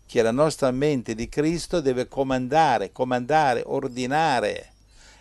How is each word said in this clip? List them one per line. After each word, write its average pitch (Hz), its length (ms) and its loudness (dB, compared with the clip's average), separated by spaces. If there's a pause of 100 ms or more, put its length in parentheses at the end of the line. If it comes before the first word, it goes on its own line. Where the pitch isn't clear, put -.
(120)
che 120 100 4
la 113 100 4
nostra 139 400 2
mente 131 440 -2
di 117 140 -6
Cristo 160 500 -2
deve 127 300 0
comandare, 131 840 0
comandare, 127 720 0
ordinare, 127 1080 -2 (480)